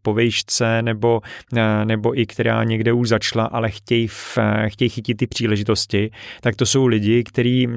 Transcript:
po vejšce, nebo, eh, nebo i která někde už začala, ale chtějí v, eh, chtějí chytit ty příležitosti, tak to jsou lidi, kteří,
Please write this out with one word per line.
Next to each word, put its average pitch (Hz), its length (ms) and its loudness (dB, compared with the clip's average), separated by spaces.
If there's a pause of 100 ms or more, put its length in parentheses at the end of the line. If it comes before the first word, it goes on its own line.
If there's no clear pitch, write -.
po 107 120 -2
vejšce, 113 680 0
nebo, 113 400 0 (360)
eh, 107 280 2
nebo 110 340 0
i 117 60 2
která 113 380 0
někde 113 300 2
už 120 160 0
začala, 113 360 0
ale 113 260 -4
chtějí 117 360 -2
v, - 300 -10
eh, 107 320 0
chtějí 120 200 0
chytit 110 280 -4
ty 120 100 -2
příležitosti, 107 840 0 (300)
tak 117 140 0
to 120 100 0
jsou 131 200 2
lidi, 113 380 4
kteří, 123 540 0